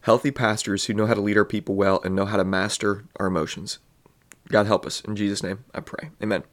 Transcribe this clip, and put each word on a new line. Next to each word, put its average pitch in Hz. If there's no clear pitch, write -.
healthy 123
pastors 107
who 107
know 107
how 113
to 104
lead 104
our 101
people 101
well 98
and 92
know 98
how 104
to 98
master 98
our 98
emotions. 87
God, 104
help 107
us. -
In 107
Jesus' 101
name, 98
I -
pray. -
Amen. 107